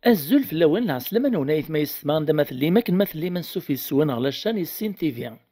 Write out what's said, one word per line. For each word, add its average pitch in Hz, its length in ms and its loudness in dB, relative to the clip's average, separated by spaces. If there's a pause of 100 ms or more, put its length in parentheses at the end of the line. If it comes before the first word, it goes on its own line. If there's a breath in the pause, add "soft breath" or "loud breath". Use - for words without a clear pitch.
الزول 220 360 4
في - 100 -8
اللون 165 300 4
العسلمة 196 460 -2
نونايت 156 420 0
ما 151 80 0
يسمان 151 460 -2
دا 156 80 2
مثلي 147 380 0
ما - 80 6
كان 180 180 0
مثلي 180 320 -2
من 180 120 -4
سوفي 156 340 -4
سوان 143 340 0
على 123 180 -2
الشان 214 300 -4
السين 196 380 -6
تي 160 160 -2
في. 120 200 -10 (200)